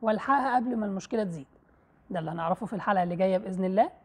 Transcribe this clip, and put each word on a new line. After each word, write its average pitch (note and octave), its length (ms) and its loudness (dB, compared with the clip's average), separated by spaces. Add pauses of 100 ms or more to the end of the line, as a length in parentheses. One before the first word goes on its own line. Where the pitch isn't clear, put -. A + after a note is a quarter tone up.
وألحقها B3+ 540 2
قبل B3 200 0
ما G#3+ 100 -2
المشكلة G3+ 380 -2
تزيد؟ E3 220 -8 (640)
ده F#3 80 -4
اللي D#3+ 120 -4
هنعرفه E3 360 -2
في - 60 -8
الحلقة G3 300 0
اللي F3 140 -2
جاية F#3 220 2
بإذن F#3 260 -4
الله. G#3 260 2 (140)